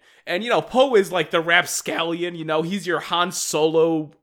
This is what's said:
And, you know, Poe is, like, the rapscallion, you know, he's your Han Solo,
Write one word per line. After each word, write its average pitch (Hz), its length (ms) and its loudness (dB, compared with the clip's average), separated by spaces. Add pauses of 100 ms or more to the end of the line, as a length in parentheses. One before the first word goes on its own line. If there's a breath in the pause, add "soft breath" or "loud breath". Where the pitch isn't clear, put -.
(260 soft breath)
And, 180 160 -4
you 240 80 -4
know, 196 100 4
Poe 254 360 2
is, 190 160 4
like, 175 180 -2
the 175 100 2
rapscallion, 170 960 -2
you 160 100 -8
know, 156 180 0
he's 175 220 -4
your 170 140 -2
Han 175 320 -2
Solo, 160 800 0 (120)